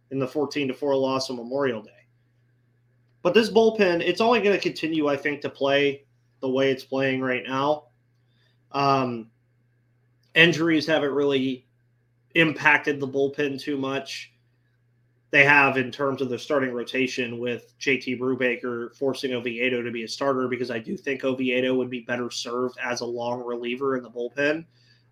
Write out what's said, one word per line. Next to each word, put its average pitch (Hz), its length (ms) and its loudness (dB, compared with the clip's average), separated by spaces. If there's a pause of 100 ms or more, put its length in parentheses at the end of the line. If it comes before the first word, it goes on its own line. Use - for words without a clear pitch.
(120)
in 135 80 -4
the 131 80 0
fourteen 143 400 -2
to 127 60 -4
four 139 220 0
loss 131 340 0
on 127 80 -6
Memorial 123 440 -2
Day. 107 100 -20 (1300)
But - 120 2
this 214 160 6
bullpen, 202 520 4
it's 175 200 0
only 226 200 4
gonna 196 160 4
continue, 160 500 -2
I 143 80 2
think, 143 260 -4
to 135 80 -6
play 139 540 0 (380)
the 135 80 -4
way 135 220 2
it's 131 120 -4
playing 131 380 -2
right 127 260 -2
now. 143 380 0 (880)
Um, 131 580 0 (1040)
injuries 160 500 4
haven't 147 280 0
really 135 520 0 (680)
impacted 147 640 2
the 135 80 -4
bullpen 139 540 -2
too 147 160 -6
much. - 560 -8 (1000)
They 143 120 8
have 139 340 6
in 123 140 -2
terms 139 300 -4
of 127 80 -2
their 120 80 -4
starting 131 360 -2
rotation 120 680 -4
with 120 400 -6
J 135 180 0
T 127 200 -6
Brubaker 123 800 -2
forcing 131 380 -2
Oviedo 120 480 -2
to 120 100 -6
be 117 120 -6
a 110 40 -10
starter 131 400 -2
because 123 220 -4
I 117 100 -4
do 190 160 -8
think 135 280 -6
Oviedo 131 500 0
would 127 160 0
be 123 120 -8
better 120 280 -4
served 123 520 -6
as 123 200 -4
a 120 40 -4
long 120 380 -6
reliever 120 540 -4
in 123 60 -6
the 110 80 -18
bullpen. 143 540 -2 (460)